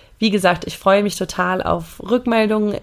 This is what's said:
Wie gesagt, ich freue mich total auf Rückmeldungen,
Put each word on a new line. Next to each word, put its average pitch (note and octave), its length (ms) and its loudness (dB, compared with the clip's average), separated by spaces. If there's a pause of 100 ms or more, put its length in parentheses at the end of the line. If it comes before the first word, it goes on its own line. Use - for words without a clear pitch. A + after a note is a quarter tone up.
(180)
Wie A3 120 2
gesagt, F3+ 360 0
ich - 100 -10
freue G3 260 4
mich G3+ 140 -2
total F#3 460 -4
auf - 400 -4
Rückmeldungen, A3 800 0